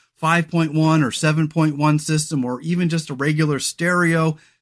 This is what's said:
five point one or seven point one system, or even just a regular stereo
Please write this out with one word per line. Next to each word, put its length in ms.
five 340
point 240
one 300
or 80
seven 380
point 280
one 220
system, 460
or 160
even 280
just 220
a 40
regular 440
stereo 760